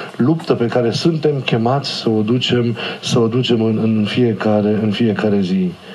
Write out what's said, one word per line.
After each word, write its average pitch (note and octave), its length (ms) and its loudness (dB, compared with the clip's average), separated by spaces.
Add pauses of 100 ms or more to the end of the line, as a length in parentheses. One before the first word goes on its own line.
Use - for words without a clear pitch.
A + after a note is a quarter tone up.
(180)
luptă D3+ 360 0
pe A#2 120 0
care A#2 260 0
suntem D3+ 480 0
chemați B2 500 0
să - 200 -4
o A2 120 2
ducem, A#2+ 540 0 (260)
să - 180 -2
o A2+ 80 2
ducem A#2 360 0
în, A2 180 0
în A2 240 2
fiecare, G#2+ 760 0
în G#2+ 80 0
fiecare G2+ 480 0
zi. F#2 320 0 (240)